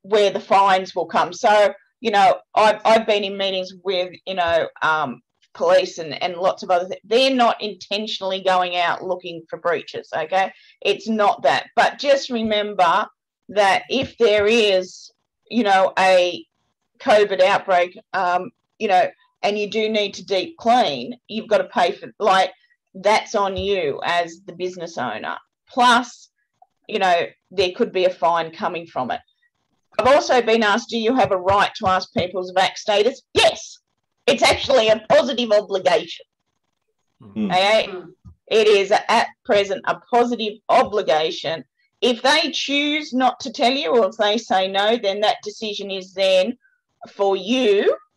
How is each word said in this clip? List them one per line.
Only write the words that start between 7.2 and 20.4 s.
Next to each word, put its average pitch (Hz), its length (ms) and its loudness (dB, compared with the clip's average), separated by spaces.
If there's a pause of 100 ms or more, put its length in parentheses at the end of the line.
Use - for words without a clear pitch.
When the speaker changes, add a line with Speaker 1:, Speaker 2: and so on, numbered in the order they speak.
Speaker 1:
not 240 280 0
intentionally 196 800 -8
going 180 360 0
out 175 280 -2
looking 175 460 -8
for 170 80 -12
breaches, - 580 -6
okay? 185 340 -2 (300)
It's - 260 -4
not 214 360 0
that. 156 240 0 (100)
But 202 220 2
just 277 320 0
remember 208 760 0 (440)
that 196 400 2
if 254 260 -4
there 208 300 4
is, 208 680 0 (380)
you 226 140 0
know, 190 340 4
a 180 480 2 (520)
covid 202 440 4
outbreak, 180 560 0 (160)
um, 180 360 -2 (300)
you 220 80 -4
know, 185 180 4 (380)
and 202 140 -2
you 208 120 -6
do 214 180 -2
need 208 260 -2
to - 100 -16
deep 185 340 -4